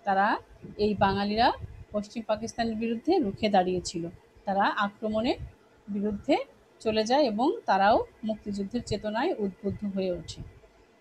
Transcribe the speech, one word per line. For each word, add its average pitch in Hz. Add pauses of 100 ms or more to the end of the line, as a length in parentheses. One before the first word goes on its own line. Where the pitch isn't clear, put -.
তারা, 202 (380)
এই 208
বাঙালিরা 202 (400)
পশ্চিম 208
পাকিস্তানের 220
বিরুদ্ধে 233
রুখে 214
দাঁড়িয়েছিল। 180 (360)
তারা 196
আক্রমণের 220 (520)
বিরুদ্ধে 208 (440)
চলে 220
যায় 269
এবং 240 (140)
তারাও 214 (200)
মুক্তিযুদ্ধের 214
চেতনায় 220
উদ্বুদ্ধ 196
হয়ে 190
ওঠে। 165 (580)